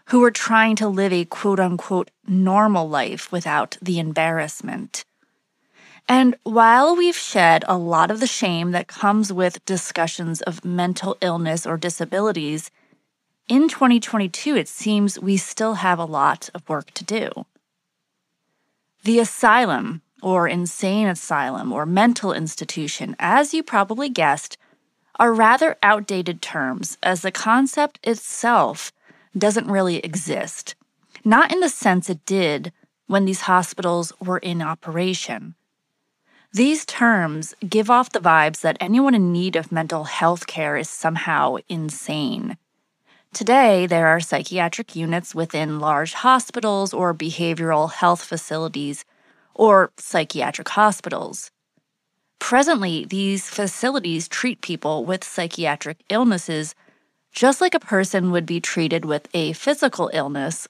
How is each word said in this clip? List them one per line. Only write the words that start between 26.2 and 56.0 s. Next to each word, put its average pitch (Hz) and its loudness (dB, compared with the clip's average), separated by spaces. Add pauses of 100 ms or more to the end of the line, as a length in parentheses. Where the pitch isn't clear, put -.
terms, 135 -6
as 185 0
the 185 -4
concept 269 0
itself 220 0 (460)
doesn't 208 2
really 185 0
exist. - -8 (480)
Not 233 6
in 349 0
the 349 2
sense 180 0
it 170 -6
did 170 -2 (360)
when 196 2
these 190 -2
hospitals 175 0
were 185 -4
in 170 -4
operation. 165 -6 (960)
These 269 2
terms 170 0 (140)
give 214 0
off 247 4
the 214 -2
vibes 160 4
that 160 0
anyone 240 4
in 180 4
need 175 -2
of 160 -4
mental 160 -4
health 165 0
care 151 -4
is 156 -6
somehow 151 -2 (120)
insane. 156 -6 (760)
Today, 220 4
there 170 4
are 160 6
psychiatric 170 -4
units 165 -6
within 156 -4
large 151 0
hospitals 214 0
or 170 0
behavioral 160 -2
health 175 2
facilities 151 -8 (480)
or 202 6
psychiatric - -4
hospitals. - -2 (840)
Presently, 240 0
these 196 -4
facilities 190 -4
treat - -4
people 156 -4
with 185 -4
psychiatric 160 -6